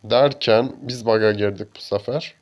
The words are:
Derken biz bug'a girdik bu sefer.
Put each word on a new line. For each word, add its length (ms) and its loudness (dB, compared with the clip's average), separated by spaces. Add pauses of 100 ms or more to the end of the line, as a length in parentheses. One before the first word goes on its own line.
Derken 760 2
biz 240 -10
bug'a 260 2
girdik 440 -2
bu 40 -20
sefer. 640 -6